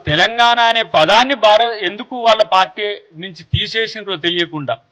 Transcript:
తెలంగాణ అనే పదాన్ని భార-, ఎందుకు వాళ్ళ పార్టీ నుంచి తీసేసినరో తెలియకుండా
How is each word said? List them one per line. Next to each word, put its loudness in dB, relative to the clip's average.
తెలంగాణ 2
అనే 0
పదాన్ని 4
భార-, 4
ఎందుకు -12
వాళ్ళ 2
పార్టీ 0
నుంచి -16
తీసేసినరో -6
తెలియకుండా -6